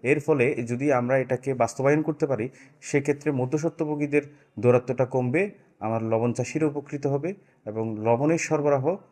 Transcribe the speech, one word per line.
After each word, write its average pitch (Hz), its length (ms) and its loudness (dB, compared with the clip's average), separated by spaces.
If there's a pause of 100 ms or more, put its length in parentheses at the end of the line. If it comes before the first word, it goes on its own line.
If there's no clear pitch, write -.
এর 143 160 2
ফলে 139 440 2
যদি 127 300 0
আমরা 123 240 2
এটাকে 131 360 -2
বাস্তবায়ন 131 480 2
করতে 151 260 -2
পারি, 127 220 -2 (320)
সেক্ষেত্রে 143 500 -2
মধ্যস্বত্বভোগীদের 147 880 -2 (380)
দৌরাত্ম্যটা 123 460 2
কমবে, 131 460 0 (280)
আমার 110 240 -2
লবণ 113 300 0
চাষিরা 151 340 -2
উপকৃত 143 400 -4
হবে 143 260 -2 (320)
এবং 110 340 -4
লবণের 123 380 2
সরবরাহ 147 580 0 (160)